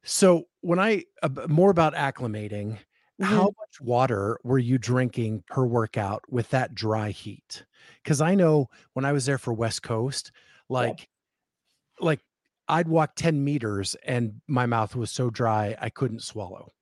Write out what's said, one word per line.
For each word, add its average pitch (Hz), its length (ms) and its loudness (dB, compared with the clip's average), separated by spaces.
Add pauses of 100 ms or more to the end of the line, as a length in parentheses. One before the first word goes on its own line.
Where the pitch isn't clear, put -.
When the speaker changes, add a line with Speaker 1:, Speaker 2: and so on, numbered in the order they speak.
Speaker 1:
So 180 440 4 (120)
when 175 180 0
I, 202 260 0 (180)
uh, 165 60 0
b-, 135 200 -6
more 175 220 6
about 160 240 4
acclimating, 107 840 -4 (420)
how 190 240 4
Speaker 2:
Mm-hmm. 202 160 2
Speaker 1:
much - 200 -18
water 120 600 0
were 131 160 2
you 123 200 2
drinking 120 680 -2
per 131 180 -2
workout 110 640 -2
with 120 200 -4
that 127 240 -2
dry 107 360 -2
heat? - 540 -16 (400)
'Cause 147 160 0
I 170 140 2
know 156 340 4 (260)
when 131 100 -2
I 143 80 0
was 135 140 0
there 139 120 0
for 120 160 -4
West 113 280 -4
Coast, 123 500 -6 (460)
Speaker 2:
Yeah. 117 140 0
Speaker 1:
like, - 160 -16 (920)
like, 160 220 0 (460)
I'd 160 200 2
walk 160 280 2
ten 156 280 2
meters 113 500 -2 (120)
and 117 420 -2
my 127 180 2
mouth 117 300 0
was 117 160 -4
so 123 180 -2
dry 107 500 0
I 113 100 -6
couldn't 113 320 -6
swallow. 95 600 -12